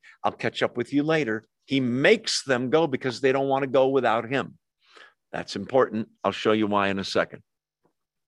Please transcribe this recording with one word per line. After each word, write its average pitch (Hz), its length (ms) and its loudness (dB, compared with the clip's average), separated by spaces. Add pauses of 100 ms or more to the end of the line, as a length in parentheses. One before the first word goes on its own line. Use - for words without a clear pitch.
(240)
I'll 107 80 0
catch - 300 -4
up 120 160 -2
with 120 160 -6
you 143 80 2
later." 143 440 -2 (200)
He 139 120 0
makes 135 640 0
them 127 280 0
go 160 160 4
because 127 340 -4
they 131 120 4
don't 139 160 0
want 135 160 0
to 131 60 -8
go 131 180 4
without 117 420 0
him. 131 280 -4 (720)
That's 85 260 -8
important. 110 520 0 (160)
I'll 98 80 0
show 110 200 0
you 107 140 2
why 101 220 0
in 98 100 -2
a 92 60 -6
second. - 380 -2 (840)